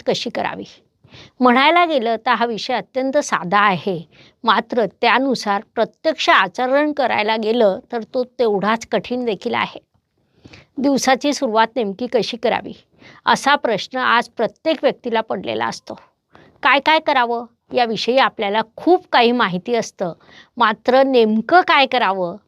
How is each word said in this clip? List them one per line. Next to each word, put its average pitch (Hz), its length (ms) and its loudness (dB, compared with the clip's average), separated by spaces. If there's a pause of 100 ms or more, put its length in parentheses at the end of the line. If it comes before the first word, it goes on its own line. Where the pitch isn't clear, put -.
कशी - 240 -4
करावी. - 340 -8 (760)
म्हणायला 277 440 4
गेलं 233 320 0
तर 240 140 -6
हा 233 160 0
विषय 233 280 -6
अत्यंत 262 440 -4
साधा 180 400 -2
आहे, 185 440 0 (420)
मात्र 226 420 0 (140)
त्यानुसार 233 640 0 (120)
प्रत्यक्ष 294 560 -2
आचरण 262 600 2
करायला 220 440 -2
गेलं 220 420 2 (140)
तर 233 100 -6
तो 254 220 -6
तेवढाच 220 640 -2
कठीण 240 380 -4
देखील 226 300 -6
आहे. 214 260 -4 (960)
दिवसाची 269 540 0
सुरुवात 226 340 0 (100)
नेमकी 214 300 -6
कशी 226 300 -2
करावी - 360 -4 (540)
असा 269 280 2
प्रश्न 254 440 -4
आज 240 300 0
प्रत्येक 254 540 -4
व्यक्तीला 226 380 -2
पडलेला 123 460 -6
असतो. - 280 -10 (680)
काय 277 180 4
काय 311 180 2
करावं 240 480 -2 (260)
याविषयी 240 460 0
आपल्याला 214 420 0 (160)
खूप 349 360 2
काही 233 200 4
माहिती 226 420 -2
असतं, 196 380 -6 (440)
मात्र 233 460 2
नेमकं 240 580 4
काय 302 260 4
करावं 196 500 -2 (100)